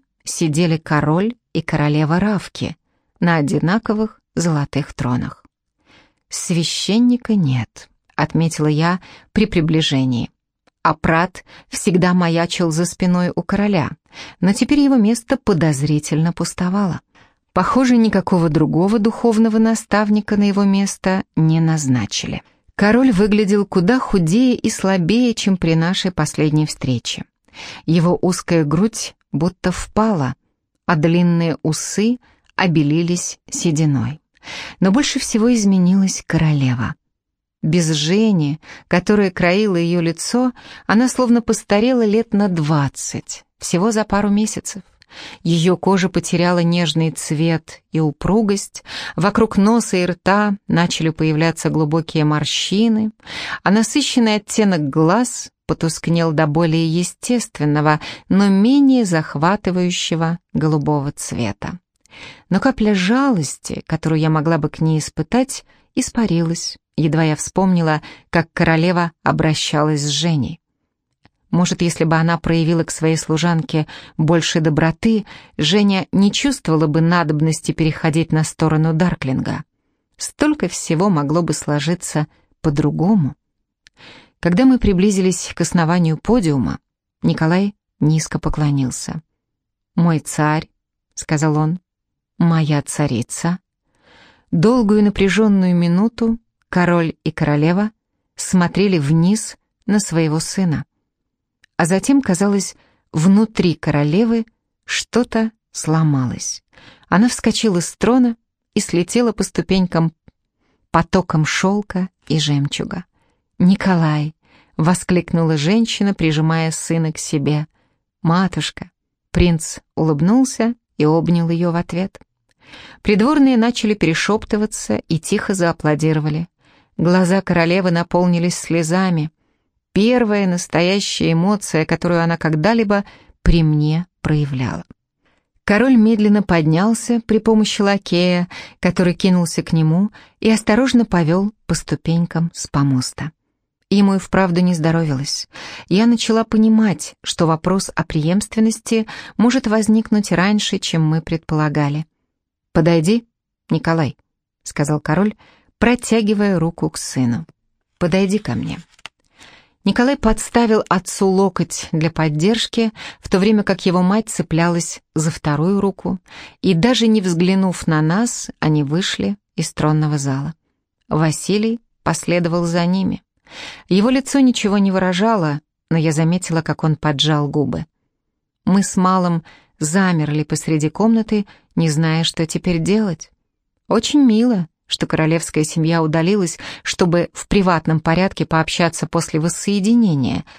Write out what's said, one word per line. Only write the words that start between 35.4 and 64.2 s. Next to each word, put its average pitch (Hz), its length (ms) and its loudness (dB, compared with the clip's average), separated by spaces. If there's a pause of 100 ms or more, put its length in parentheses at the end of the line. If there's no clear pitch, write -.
изменилась 190 720 2
королева. 139 720 0 (640)
Без 165 300 0
Жени, 160 680 0 (280)
которая 190 440 2
краила 185 440 0
ее 170 240 0
лицо, 240 540 -2 (340)
она 240 220 2
словно 240 320 2
постарела 226 640 0
лет 214 280 0
на 208 140 2
двадцать, 151 960 -2 (140)
всего 190 340 0
за 214 140 0
пару 202 240 0
месяцев. 208 520 -2 (600)
Ее 170 320 2
кожа 185 320 0
потеряла 180 520 0
нежный 165 520 0
цвет 160 680 -4 (100)
и 160 80 -2
упругость, 196 840 -2 (320)
вокруг 208 420 0
носа 214 400 2
и 180 80 0
рта 196 500 0 (120)
начали 165 420 0
появляться 156 600 0
глубокие 156 540 0
морщины, 214 880 0 (520)
а 170 80 2
насыщенный 220 640 2
оттенок 190 540 0
глаз 165 640 0 (180)
потускнел 165 600 -2
до 151 160 2
более 165 400 0
естественного, 156 1120 -2 (280)
но 196 200 2
менее 247 580 4
захватывающего 175 1300 -2 (120)
голубого 147 600 0
цвета. - 640 -8 (720)
Но 180 100 0
капля 220 360 0
жалости, 208 920 -2
которую 160 340 -2
я 156 120 2